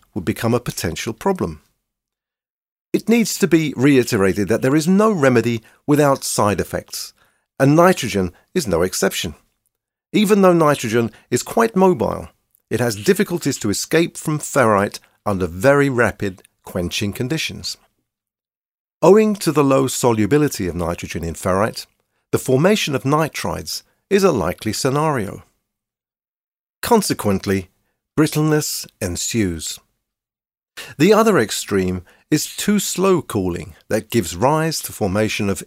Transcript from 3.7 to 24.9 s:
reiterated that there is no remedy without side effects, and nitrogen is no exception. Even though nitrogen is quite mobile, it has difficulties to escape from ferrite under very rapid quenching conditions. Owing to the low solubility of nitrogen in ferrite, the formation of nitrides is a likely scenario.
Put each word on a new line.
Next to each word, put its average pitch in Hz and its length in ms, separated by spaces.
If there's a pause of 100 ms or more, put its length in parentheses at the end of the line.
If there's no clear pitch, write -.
reiterated 104 720
that 113 120
there 131 140
is 156 120
no 208 240
remedy 127 520 (240)
without 143 380
side 101 340
effects, - 540 (440)
and 139 180
nitrogen 107 580 (200)
is - 140
no 85 140
exception. 92 520 (760)
Even 202 300
though 185 120
nitrogen 127 560 (200)
is 123 120
quite 226 320
mobile, 107 540 (420)
it 113 120
has 117 140
difficulties 170 640
to 107 100
escape 165 480
from 151 220
ferrite 107 600 (260)
under 92 220
very 139 420
rapid 107 540 (200)
quenching 92 500
conditions. 127 640 (1200)
Owing 208 340
to 165 180
the 147 100
low 135 240
solubility 117 800
of 80 80
nitrogen 85 480
in 82 100
ferrite, 98 520 (460)
the - 60
formation 156 560
of 127 100
nitrides 127 800 (260)
is 196 160
a 175 80
likely 90 400
scenario. 135 680 (1400)